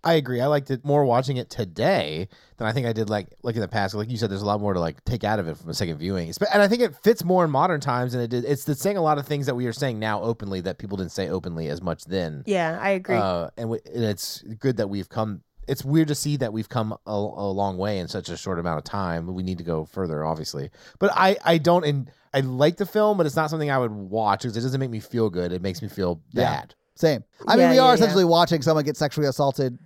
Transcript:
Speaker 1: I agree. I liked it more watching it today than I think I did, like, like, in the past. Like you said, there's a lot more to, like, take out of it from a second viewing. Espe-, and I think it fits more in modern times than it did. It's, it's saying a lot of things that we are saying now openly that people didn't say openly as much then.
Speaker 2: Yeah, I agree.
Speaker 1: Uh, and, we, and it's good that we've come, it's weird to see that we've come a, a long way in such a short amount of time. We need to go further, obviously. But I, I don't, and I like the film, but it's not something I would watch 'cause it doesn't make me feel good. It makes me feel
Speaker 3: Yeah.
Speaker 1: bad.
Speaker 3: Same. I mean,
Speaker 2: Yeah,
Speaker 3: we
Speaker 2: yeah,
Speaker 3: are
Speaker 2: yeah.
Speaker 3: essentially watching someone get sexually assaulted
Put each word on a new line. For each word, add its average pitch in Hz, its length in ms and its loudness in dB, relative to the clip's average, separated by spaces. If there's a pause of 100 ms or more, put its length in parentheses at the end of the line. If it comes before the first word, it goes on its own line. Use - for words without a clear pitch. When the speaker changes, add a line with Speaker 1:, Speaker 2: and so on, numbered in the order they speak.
Speaker 1:
I 165 100 4
agree. 127 260 0
I 131 60 2
liked 143 240 0
it 131 160 -6
more 143 180 4
watching 127 320 2
it 123 140 -8
today 95 760 -2 (280)
than 113 100 -4
I 110 60 0
think 123 140 0
I 113 80 0
did, 107 160 -2
like, 104 160 -2 (160)
like, 117 140 -4
in 117 40 -2
the 98 80 -2
past. 101 260 -2
Like 107 140 -4
you 123 80 -6
said, 107 140 -2
there's 98 100 -4
a 104 60 -2
lot 104 120 2
more 104 140 0
to, 90 80 0
like, 80 240 -4
take 117 180 -4
out 107 160 2
of 87 100 -2
it 78 100 -6
from 82 100 -18
a 80 60 -6
second 82 240 -4
viewing. 87 320 -4
Espe-, - 200 -4
and 208 120 4
I 202 40 6
think 233 140 2
it 202 160 0
fits 214 260 2
more 180 220 4
in 160 60 0
modern 147 320 2
times 123 320 -2
than 123 80 -2
it 117 60 -4
did. 120 180 -2
It's, 135 200 -2
it's 147 140 -2
saying 202 160 0
a 180 60 0
lot 151 160 2
of 139 80 -6
things 143 180 -2
that 131 100 0
we 123 120 -2
are 113 80 -2
saying 127 240 -4
now 107 240 -2
openly 101 400 -4
that 90 160 -4
people 98 180 -8
didn't 90 160 -4
say 95 160 -4
openly 82 400 -4
as 78 140 -6
much 85 240 -6
then. 80 400 -4
Speaker 2:
Yeah, 170 340 -2
I 190 120 -2
agree. 185 240 -2
Speaker 1:
Uh, 92 420 0
and, 113 100 -6
we, 113 120 -4 (140)
and 117 80 -2
it's - 380 -4 (200)
good 127 180 0
that 107 100 0
we've 98 220 -6
come, 107 320 -4 (260)
it's 135 160 -4
weird 151 240 4
to 147 60 0
see 147 240 -2
that 120 120 -2
we've 110 200 -6
come 110 220 -2 (140)
a, 101 40 -8
a - 20 -4 (400)
long 98 240 -2
way 98 220 -2
in 85 100 -6
such 90 220 -8
a 80 80 -8
short 92 200 -4
amount 85 200 -2
of 76 60 -8
time. 85 500 -4
We 92 80 -6
need 92 160 -4
to 85 60 -10
go 80 200 -2
further, 80 400 -6
obviously. 78 460 -6 (280)
But 190 140 2
I, 190 320 4
I 170 140 4
don't, 170 260 4
and 143 260 -2 (220)
I 139 80 2
like 135 380 2
the 202 80 -2
film, 214 320 2
but 165 80 4
it's 139 100 -2
not 156 140 0
something 156 200 -2
I 135 60 2
would 120 160 0
watch 104 520 0
'cause 120 120 -4
it 117 60 -2
doesn't 131 180 -2
make 131 80 -2
me 113 120 -6
feel 113 280 0
good. 87 240 -2
It 90 80 -4
makes 92 220 -6
me 107 60 -8
feel 87 340 -2 (100)
Speaker 3:
Yeah. 120 120 2 (160)
Speaker 1:
bad. - 140 -16 (200)
Speaker 3:
Same. 151 280 2 (240)
I - 100 4
mean, 254 80 8
Speaker 2:
Yeah, 254 80 8
Speaker 3:
we 254 40 8
Speaker 2:
yeah, 262 60 8
Speaker 3:
are 262 60 10
Speaker 2:
yeah. 247 80 8
Speaker 3:
essentially 190 280 6
watching 170 380 4
someone 156 240 4
get 147 100 -2
sexually 151 320 0
assaulted 135 580 0